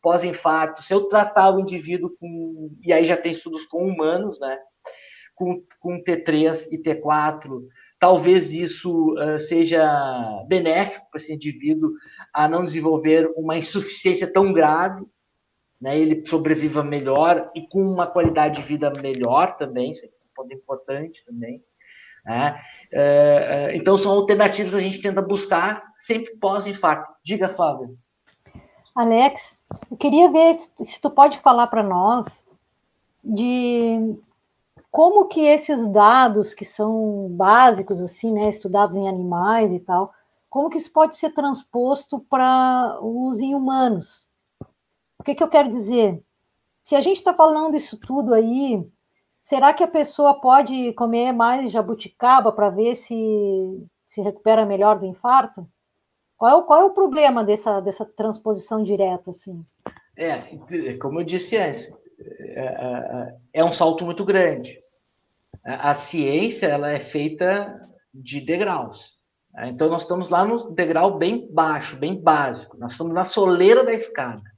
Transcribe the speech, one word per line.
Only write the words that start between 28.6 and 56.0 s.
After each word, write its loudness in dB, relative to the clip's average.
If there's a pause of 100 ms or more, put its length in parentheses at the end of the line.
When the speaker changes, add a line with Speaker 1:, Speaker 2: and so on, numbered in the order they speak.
Speaker 2:
Alex, 0 (320)
eu -14
queria 6
ver 6
se, -10 (160)
se -20
tu -2
pode 6
falar 4
pra 0
nós 0 (760)
de -2 (760)
como 6
que -4
esses 2
dados 6
que -16
são -4
básicos, 4
assim, -6
né, 0
estudados 0
em -4
animais -2
e -4
tal, -2 (380)
como -2
que -6
isso -12
pode 2
ser -6
transposto -4
pra 0
uso -4
em -4
humanos? -2 (880)
O -20
que -4
que 2
eu -2
quero 4
dizer? -2 (600)
Se -2
a 4
gente 0
tá 2
falando 4
isso -10
tudo -2
aí, 0 (580)
será 4
que 0
a -2
pessoa 2
pode 2
comer -2
mais 0
jabuticaba 2
pra 0
ver -2
se -12 (920)
se -12
recupera 0
melhor 2
do -10
infarto? 0 (680)